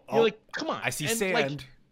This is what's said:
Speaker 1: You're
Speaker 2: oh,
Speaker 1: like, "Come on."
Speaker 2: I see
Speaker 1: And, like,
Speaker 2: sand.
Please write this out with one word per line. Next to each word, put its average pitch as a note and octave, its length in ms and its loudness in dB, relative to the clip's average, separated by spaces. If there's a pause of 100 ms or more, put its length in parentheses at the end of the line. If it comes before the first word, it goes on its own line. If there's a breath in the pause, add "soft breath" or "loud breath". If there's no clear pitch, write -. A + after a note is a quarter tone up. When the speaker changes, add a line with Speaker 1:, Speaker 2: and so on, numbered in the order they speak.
Speaker 1:
You're A3+ 100 2
Speaker 2:
oh, A3+ 40 8
Speaker 1:
like, A3 160 2 (140)
"Come D#4+ 160 -6
on." C4+ 120 -2
Speaker 2:
I - 100 0
see D3+ 160 -4
Speaker 1:
And, G#3 260 0
like, D3+ 160 2
Speaker 2:
sand. C#3 160 -8 (260)